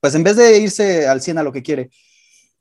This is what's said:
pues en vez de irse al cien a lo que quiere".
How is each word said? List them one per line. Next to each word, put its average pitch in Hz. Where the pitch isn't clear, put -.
pues 139
en 156
vez 196
de 226
irse 190
al 135
cien 165
a 160
lo 143
que 131
quiere". 131